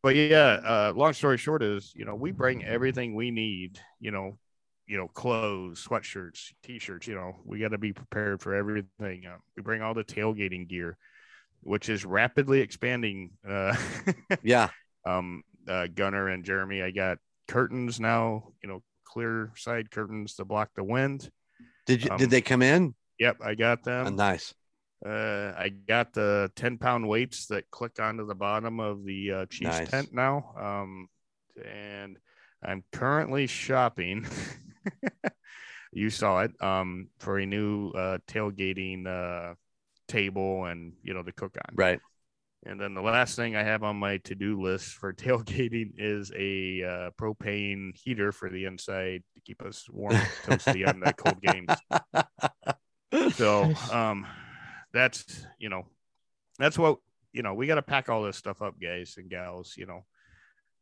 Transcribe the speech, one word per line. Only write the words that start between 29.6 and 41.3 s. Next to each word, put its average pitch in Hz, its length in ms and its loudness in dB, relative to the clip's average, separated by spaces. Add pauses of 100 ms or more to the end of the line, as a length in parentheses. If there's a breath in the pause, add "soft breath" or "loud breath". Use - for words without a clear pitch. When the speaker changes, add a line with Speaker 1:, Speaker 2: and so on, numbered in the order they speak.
Speaker 2:
Nice. 82 100 -4
Speaker 1:
tent 139 240 -4
now. 135 460 0
Um, 98 480 -8 (580)
and 101 520 -14 (460 soft breath)
I'm 92 280 -6
currently 139 560 0
shopping. 113 840 0
<laughs> - 40 -8 (1600 loud breath)
You 104 160 0
saw 101 340 4
it, 117 100 -2 (100)
um, 92 460 0 (100)
for 98 180 -2
a 98 80 0
new, 104 440 -2
uh, 92 360 -2
tailgating, 95 800 -4
uh, 87 500 -6 (520)
table 95 560 0
and, 85 300 -8 (100)
you 95 100 -6
know, 90 80 -6
to 87 120 -10